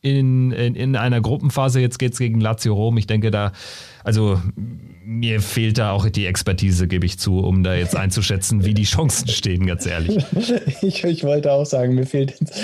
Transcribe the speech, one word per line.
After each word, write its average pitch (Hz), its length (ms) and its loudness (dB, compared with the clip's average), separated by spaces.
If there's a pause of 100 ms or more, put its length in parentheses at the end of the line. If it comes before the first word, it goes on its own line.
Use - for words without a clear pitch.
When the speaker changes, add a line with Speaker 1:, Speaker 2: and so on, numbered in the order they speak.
Speaker 1:
in, 131 500 2
in, 120 240 0
in 131 200 0
einer 117 260 2
Gruppenphase. 135 580 0
Jetzt 123 180 0
geht's 123 220 -2
gegen 113 200 0
Lazio 110 360 0
Rom. 113 220 2
Ich 101 100 0
denke 107 240 0
da, 104 220 0 (500)
also, 104 360 2 (640)
mir 113 380 -2
fehlt 110 360 0
da 104 140 0
auch 98 160 2
die 101 200 0
Expertise, 92 600 0
gebe 90 180 0
ich - 140 -4
zu, 95 200 0
um 92 220 2
da 90 140 2
jetzt 90 180 0
einzuschätzen, 95 720 0
wie 104 100 2
die 104 100 2
Chancen - 440 0
stehen, 92 380 -2
ganz 87 200 -2
ehrlich. 87 460 0
Speaker 2:
<laughs> 233 500 -2
Ich, 196 220 -2
ich 170 200 -2
wollte 143 280 2
auch 143 140 2
sagen, 127 300 2
mir 131 100 2
fehlt, 139 300 -2 (280)